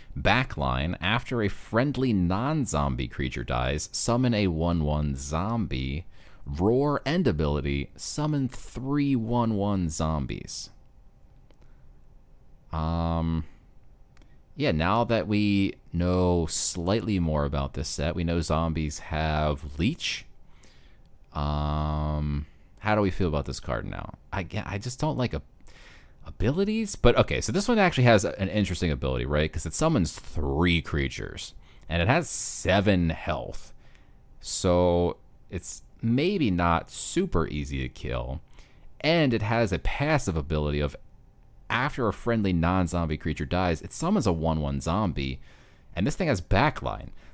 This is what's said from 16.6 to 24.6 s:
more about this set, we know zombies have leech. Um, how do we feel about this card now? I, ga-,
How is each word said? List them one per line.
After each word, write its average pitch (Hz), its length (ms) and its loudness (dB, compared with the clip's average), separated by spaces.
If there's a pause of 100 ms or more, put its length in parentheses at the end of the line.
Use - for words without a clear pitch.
more 78 260 2
about 69 300 -2
this 78 140 -6
set, 78 260 -2
we 87 100 -2
know 85 160 0
zombies 80 580 -2
have 76 800 -2
leech. - 460 -2 (1080)
Um, 76 1120 -2 (340)
how 107 140 2
do 107 60 4
we 101 100 4
feel 87 180 2
about 73 180 0
this 67 140 -6
card 53 260 -4
now? 50 280 -10 (180)
I, 98 100 -4
ga-, 101 220 -6